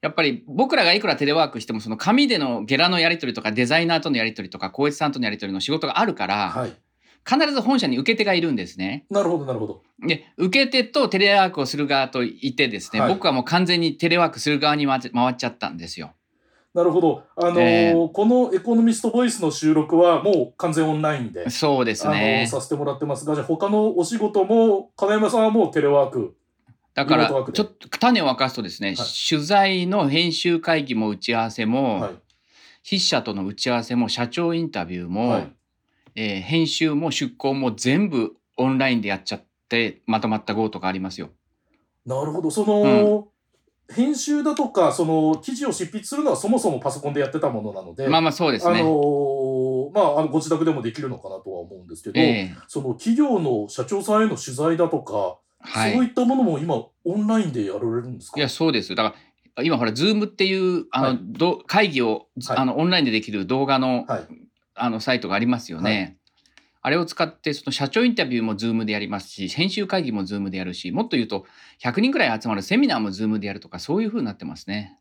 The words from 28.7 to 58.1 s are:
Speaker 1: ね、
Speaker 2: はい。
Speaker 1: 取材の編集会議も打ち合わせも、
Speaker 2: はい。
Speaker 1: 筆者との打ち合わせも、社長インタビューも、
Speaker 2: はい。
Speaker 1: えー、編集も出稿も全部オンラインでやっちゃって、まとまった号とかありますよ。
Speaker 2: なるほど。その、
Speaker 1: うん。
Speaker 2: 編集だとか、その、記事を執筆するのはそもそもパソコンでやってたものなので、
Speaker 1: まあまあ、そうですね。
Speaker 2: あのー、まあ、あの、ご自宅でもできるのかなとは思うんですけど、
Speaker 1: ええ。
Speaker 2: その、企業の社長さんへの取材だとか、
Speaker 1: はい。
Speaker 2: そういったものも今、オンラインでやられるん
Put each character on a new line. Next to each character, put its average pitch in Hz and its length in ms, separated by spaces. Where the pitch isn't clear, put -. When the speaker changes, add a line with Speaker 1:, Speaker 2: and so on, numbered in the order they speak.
Speaker 1:
ね、 101 60
Speaker 2:
は 98 60
い。 - 40
Speaker 1:
取 151 140
材 190 420
の 185 220
編 165 240
集 170 300
会 160 240
議 127 100
も 110 140
打 104 80
ち 117 180
合 113 40
わ 113 120
せ 113 140
も、 117 340
Speaker 2:
は 95 100
い。 90 40
Speaker 1:
筆 196 160
者 139 220
と 110 120
の 95 120
打 104 80
ち - 160
合 123 40
わ 120 100
せ 123 120
も、 120 120
社 120 200
長 170 260
イ 170 100
ン 151 80
タ 90 140
ビ 90 100
ュ 87 100
ー 85 40
も、 107 200
Speaker 2:
は 110 100
い。 - 120
Speaker 1:
え 104 220
ー、 95 40
編 160 260
集 156 260
も 151 180
出 123 240
稿 135 180
も 131 220
全 151 320
部 127 300
オ 131 140
ン 135 80
ラ 131 140
イ 120 40
ン 113 60
で 101 80
や 95 80
っ 92 60
ち - 100
ゃ 104 40
っ - 60
て、 117 380
ま 110 160
と 117 80
ま 107 80
っ 104 80
た 110 80
号 110 160
と 95 100
か 92 80
あ 92 60
り 95 80
ま 95 100
す - 80
よ。 87 120
Speaker 2:
な 131 180
る - 80
ほ 185 100
ど。 156 80
そ 208 160
の、 208 160
Speaker 1:
う 208 460
ん。 - 40
Speaker 2:
編 269 220
集 294 260
だ 294 140
と 285 140
か、 180 240
そ 175 100
の、 160 400
記 - 100
事 269 120
を 233 80
執 180 140
筆 214 180
す 285 100
る 302 80
の 285 80
は - 60
そ 202 100
も 240 120
そ 196 120
も 131 80
パ 139 120
ソ 143 100
コ 143 80
ン 143 40
で 143 60
や 139 80
っ - 20
て 156 120
た 143 80
も 113 120
の 104 120
な 95 80
の 85 120
で、 135 140
Speaker 1:
ま 156 120
あ - 20
ま 160 80
あ、 - 20
そ 160 160
う 143 60
で 113 60
す 170 120
ね。 165 80
Speaker 2:
あ 165 40
の 160 60
ー、 139 1040
ま 208 80
あ、 151 180
あ - 20
の、 156 80
ご 151 80
自 151 120
宅 160 140
で 160 80
も 139 100
で 113 120
き - 80
る 104 80
の - 80
か 95 120
な 95 100
と 95 120
は 90 80
思 87 160
う 92 40
ん 90 80
で 82 100
す - 60
け 104 80
ど、 123 80
Speaker 1:
え 127 40
え。 101 320
Speaker 2:
そ 151 120
の、 127 120
企 233 240
業 269 220
の 117 280
社 127 160
長 202 180
さ 214 180
ん 220 40
へ 220 40
の 190 100
取 127 180
材 160 220
だ 170 100
と 156 120
か、 98 400
Speaker 1:
は 110 300
い。 - 40
Speaker 2:
そ 247 60
う 254 60
い 240 60
っ - 20
た 247 100
も 262 140
の 254 60
も 160 160
今、 147 260
オ 180 140
ン 208 100
ラ 220 120
イ 202 60
ン 156 60
で 117 140
や 95 80
ら 104 60
れ 123 60
る 117 60
ん 127 100